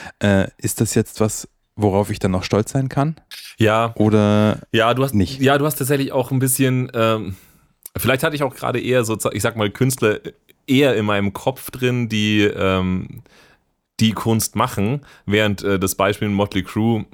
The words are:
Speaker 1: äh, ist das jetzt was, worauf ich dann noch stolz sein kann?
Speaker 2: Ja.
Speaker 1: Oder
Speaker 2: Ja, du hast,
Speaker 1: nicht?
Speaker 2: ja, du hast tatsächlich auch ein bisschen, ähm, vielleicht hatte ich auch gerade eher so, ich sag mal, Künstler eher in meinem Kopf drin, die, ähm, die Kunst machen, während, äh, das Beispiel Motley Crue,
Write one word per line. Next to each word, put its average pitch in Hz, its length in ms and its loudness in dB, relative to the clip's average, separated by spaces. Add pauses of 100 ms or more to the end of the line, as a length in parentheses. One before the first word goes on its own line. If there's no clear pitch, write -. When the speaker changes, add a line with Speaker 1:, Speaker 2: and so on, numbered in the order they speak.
(180)
Speaker 1:
äh, 98 300 2 (100)
ist - 220 -4
das 113 140 0
jetzt - 260 0
was, - 280 -2 (280)
worauf 101 340 2
ich 107 80 -6
dann 92 140 0
noch 90 120 -2
stolz - 280 0
sein 135 160 -2
kann? 147 280 -2 (400)
Speaker 2:
Ja. 110 400 2
Speaker 1:
Oder 107 640 4 (120)
Speaker 2:
Ja, 113 200 4
du 127 100 0
hast, 135 120 -2
Speaker 1:
nicht? 107 260 0
Speaker 2:
ja, 135 180 4
du 139 60 0
hast 151 120 -2
tatsächlich 139 360 -2
auch 127 180 -2
ein 131 100 0
bisschen, 127 520 0
ähm, 110 440 0 (600)
vielleicht 123 260 0
hatte 156 140 -2
ich 147 60 -4
auch 131 120 -2
gerade 123 260 -4
eher 123 240 0
so, 110 120 -2 (160)
ich 104 100 -4
sag 113 140 -2
mal, 104 140 0
Künstler 123 480 0 (480)
eher 135 300 4
in 107 100 0
meinem 101 260 0
Kopf - 380 -6
drin, 123 400 -2
die, 107 320 2
ähm, 92 800 -2 (760)
die 110 140 2
Kunst 113 440 -2
machen, 120 500 -2 (180)
während, 104 380 2
äh, 98 160 0
das 92 160 -2
Beispiel 104 340 0
Motley 101 340 0
Crue, 110 520 -2